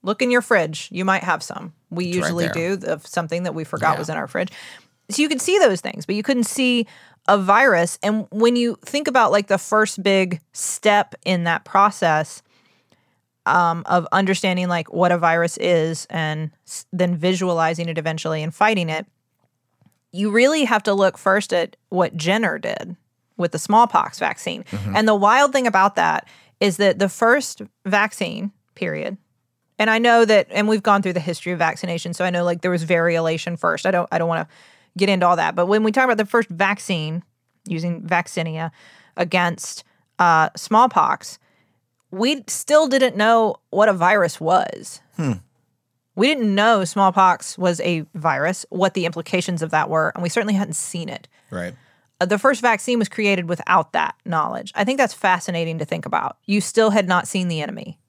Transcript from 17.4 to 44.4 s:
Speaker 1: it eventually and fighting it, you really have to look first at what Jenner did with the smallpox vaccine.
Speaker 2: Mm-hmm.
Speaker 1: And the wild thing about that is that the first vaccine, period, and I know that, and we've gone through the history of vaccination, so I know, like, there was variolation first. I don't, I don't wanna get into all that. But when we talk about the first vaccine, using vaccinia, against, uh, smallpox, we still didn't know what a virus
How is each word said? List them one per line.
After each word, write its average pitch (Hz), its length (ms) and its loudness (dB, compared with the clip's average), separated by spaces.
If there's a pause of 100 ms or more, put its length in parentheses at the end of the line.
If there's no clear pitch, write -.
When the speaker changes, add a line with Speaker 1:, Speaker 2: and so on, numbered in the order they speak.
Speaker 1:
it 160 100 -6
eventually 160 440 -4
and 160 120 -6
fighting 208 360 2
it, 156 160 -4 (1040)
you 202 180 -2
really 269 340 4
have 220 200 0
to 202 100 2
look 190 240 2
first 196 340 0
at 170 240 -2 (120)
what 180 280 -2
Jenner 180 420 0
did - 380 -8 (400)
with 175 160 -2
the 160 60 -6
smallpox - 600 2
vaccine. - 460 -6
Speaker 2:
Mm-hmm. 190 320 -6
Speaker 1:
And 220 120 2
the 214 60 4
wild 240 380 4
thing 262 140 0
about 196 300 2
that 165 300 0 (340)
is 196 180 0
that 196 200 2
the 196 100 0
first 240 540 0 (240)
vaccine, 202 680 -4 (220)
period, 165 420 -8 (640)
and 214 120 2
I 220 80 2
know 233 260 6
that, 214 260 4
and - 180 0
we've 214 140 0
gone 202 200 4
through 185 100 -2
the 170 80 0
history 170 320 -6
of 175 60 -4
vaccination, 170 540 -4
so 185 120 -4
I 180 60 0
know, 175 140 0
like, 175 180 -2
there 185 80 0
was 170 140 0
variolation 165 760 0
first. 170 280 -2
I 190 60 2
don't, 175 180 0
I 170 80 0
don't 165 100 0
wanna 165 200 -4 (480)
get 196 120 2
into 185 180 2
all 175 100 6
that. 165 180 -2
But 175 120 2
when 214 180 2
we 220 80 2
talk 262 120 4
about 240 120 2
the 208 100 -2
first 233 220 0
vaccine, 170 760 -4 (420)
using 170 380 -6
vaccinia, 165 720 -4 (440)
against, 175 680 -2 (340)
uh, 160 380 4
smallpox, 202 840 2 (720)
we 240 380 -2
still 302 400 2
didn't 254 280 2
know 220 400 4 (140)
what 208 180 4
a 202 40 4
virus 180 480 2